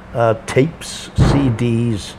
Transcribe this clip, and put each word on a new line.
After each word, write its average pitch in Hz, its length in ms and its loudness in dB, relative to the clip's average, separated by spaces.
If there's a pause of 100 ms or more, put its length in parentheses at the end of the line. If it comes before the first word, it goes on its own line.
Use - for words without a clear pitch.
(140)
Uh, 117 200 2 (120)
tapes, - 720 -2
C 139 340 4
Ds 117 680 -2